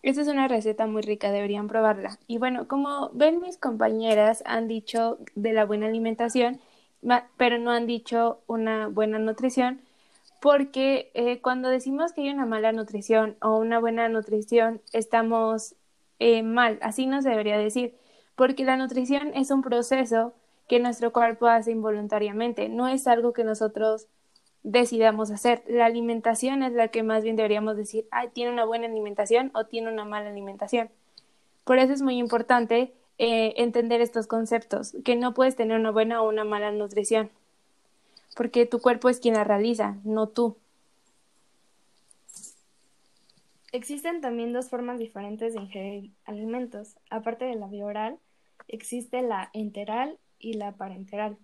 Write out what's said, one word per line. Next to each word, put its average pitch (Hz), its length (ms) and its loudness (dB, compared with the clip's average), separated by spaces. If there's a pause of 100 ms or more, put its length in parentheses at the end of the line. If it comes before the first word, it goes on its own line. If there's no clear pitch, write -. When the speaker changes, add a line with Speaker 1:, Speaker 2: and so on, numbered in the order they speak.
Speaker 1:
Esta 269 200 0
es 294 80 0
una 269 180 2
receta 220 400 0
muy 214 140 -2
rica, 208 300 -2
deberían 202 360 -2
probarla. 208 500 0 (100)
Y 233 100 -4
bueno, 254 320 -2
como 277 420 -4
ven, 311 300 4
mis 359 160 -10
compañeras 220 880 2
han 226 240 -2
dicho 226 480 -2 (180)
de 208 160 -2
la 220 140 4
buena 208 220 -2
alimentación, 226 760 0 (400)
ma-, 247 340 2
pero 240 220 2
no 233 140 -2
han 233 140 2
dicho 233 600 0
una 220 400 -2
buena 214 320 0
nutrición, 247 600 -2 (600)
porque, 277 760 2
eh, 240 260 0
cuando 254 260 -2
decimos 269 460 -2
que 311 80 -6
hay 277 80 -2
una 277 160 -2
mala 220 260 0
nutrición 214 680 0
o 220 160 2
una 226 200 2
buena 226 300 0
nutrición, 220 720 0 (140)
estamos, 226 840 0 (440)
eh, 226 240 6
mal, 226 380 2
así 262 260 -2
no 277 140 0
se 269 100 2
debería 208 260 0
decir, 214 360 -2 (420)
porque 269 280 4
la 262 140 2
nutrición 262 580 -2
es 269 160 0
un 269 100 4
proceso 240 720 0 (360)
que 240 100 6
nuestro 233 320 0
cuerpo 233 360 4
hace 233 240 6
involuntariamente, 214 1000 -2
no 240 180 -2
es 262 180 -2
algo 240 280 4
que 240 100 0
nosotros 220 640 0 (560)
decidamos 220 680 4
hacer. 233 360 2
La 240 180 4
alimentación 233 800 0
es 254 80 -2
la 233 160 2
que 226 160 -4
más 220 200 0
bien 226 120 -2
deberíamos 214 400 0
decir, 214 340 -6
"Ay, 240 200 -4
tiene 240 220 -6
una 240 120 0
buena 233 240 -2
alimentación 220 680 0
o 220 120 -4
tiene 226 260 -6
una 214 140 -8
mala 208 240 -8
alimentación". 202 600 -6 (760)
Por 254 140 4
eso 262 120 4
es 277 100 -2
muy 254 160 0
importante, 240 760 0 (240)
eh, 226 400 0
entender 233 420 0
estos 233 280 0
conceptos, 226 760 -4
que 240 140 2
no 240 160 0
puedes 262 240 4
tener 226 200 0
una 220 140 2
buena 226 300 2
o 220 80 2
una 214 140 -2
mala 208 280 -2
nutrición, 208 580 0 (1040)
porque 240 300 2
tu 240 140 -2
cuerpo 247 300 2
es 247 100 0
quien 233 140 2
la 208 100 2
realiza, 208 600 0
no 214 240 -2
tú. 226 300 -2 (3250)
Speaker 2:
Existen 285 500 -6
también 233 320 -4
dos 254 160 -6
formas 247 300 -6
diferentes 220 540 -8
de 208 80 -8
ingerir 196 500 -12 (140)
alimentos. 220 680 -10 (140)
Aparte 233 360 -6
de 247 100 -6
la 208 120 -10
vía 202 180 -12
oral, 214 340 -6 (480)
existe 240 540 -8
la 208 320 -4
enteral 214 640 -8 (200)
y 226 160 -10
la 202 200 -8
parenteral. 196 720 -10